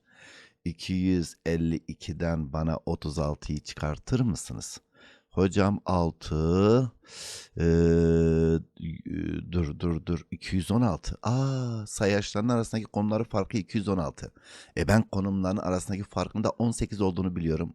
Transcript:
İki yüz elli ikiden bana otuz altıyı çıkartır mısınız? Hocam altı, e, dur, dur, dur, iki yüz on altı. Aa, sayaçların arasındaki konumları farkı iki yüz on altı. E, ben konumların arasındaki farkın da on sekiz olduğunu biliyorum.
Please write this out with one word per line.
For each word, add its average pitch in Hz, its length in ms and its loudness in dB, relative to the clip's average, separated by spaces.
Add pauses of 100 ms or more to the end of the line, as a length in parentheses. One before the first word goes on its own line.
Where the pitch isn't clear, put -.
(640)
İki 87 280 -6
yüz 92 420 2 (120)
elli 82 300 2
ikiden 80 760 -6
bana 80 340 -2
otuz 80 320 -4
altıyı 76 420 -4
çıkartır - 600 -4
mısınız? - 600 -4 (500)
Hocam 95 560 2
altı, 90 1040 2 (640)
e, 82 80 0 (1900)
dur, 80 260 -2
dur, 85 280 -2
dur, 85 240 -4
iki - 260 -6
yüz 90 140 -2
on 117 120 2
altı. 90 400 -2
Aa, 123 640 -2
sayaçların 104 600 0
arasındaki 113 380 0
konumları 107 380 0
farkı 101 320 -2
iki 107 220 -4
yüz 98 100 -2
on 95 100 0
altı. - 340 -6 (440)
E, 78 120 0
ben 107 140 6
konumların 98 540 0
arasındaki 92 460 -2
farkın 101 420 -4
da - 60 0
on 117 200 0
sekiz 107 300 -4
olduğunu 92 360 0
biliyorum. 80 380 -2